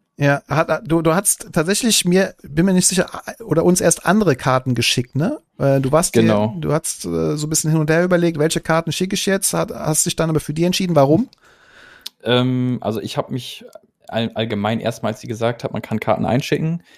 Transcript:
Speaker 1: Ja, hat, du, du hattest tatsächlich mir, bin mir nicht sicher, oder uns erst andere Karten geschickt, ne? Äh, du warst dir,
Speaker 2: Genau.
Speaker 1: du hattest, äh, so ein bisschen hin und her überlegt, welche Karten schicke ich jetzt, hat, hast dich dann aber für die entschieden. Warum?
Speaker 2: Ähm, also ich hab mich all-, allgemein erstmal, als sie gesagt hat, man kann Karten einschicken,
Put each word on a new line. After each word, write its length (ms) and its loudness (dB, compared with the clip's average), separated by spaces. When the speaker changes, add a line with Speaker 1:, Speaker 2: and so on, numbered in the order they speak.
Speaker 1:
Ja, 300 2
hat, 380 0
du, 160 0
du 120 2
hattest 380 -2
tatsächlich 540 0
mir, 360 2
bin 240 0
mir 80 2
nicht 140 4
sicher, 220 0
oder 220 0
uns 160 4
erst 240 2
andere 320 2
Karten 360 0
geschickt, 440 -2
ne? 220 -2
Äh, 240 2
du 100 -2
warst 240 2
dir, 60 6
Speaker 2:
Genau. 360 2
Speaker 1:
du 140 -4
hattest, 320 -4
äh, 320 -2
so 120 -6
ein 20 -8
bisschen 220 -2
hin 100 2
und 80 0
her 140 4
überlegt, 360 2
welche 220 0
Karten 320 0
schicke 220 -4
ich 100 -4
jetzt, 280 0
hat, 180 -2
hast 340 -2
dich 100 -2
dann 140 0
aber 100 0
für 140 -4
die 100 0
entschieden. 320 0
Warum? 320 6
Speaker 2:
Ähm, 560 2
also 220 -4
ich 160 -8
hab 120 -4
mich 360 -10
all-, 280 -4
allgemein 440 -2
erstmal, 320 -4
als 80 -10
sie 80 -14
gesagt 380 -4
hat, 80 -8
man 80 -6
kann 180 -6
Karten 260 0
einschicken, 560 -2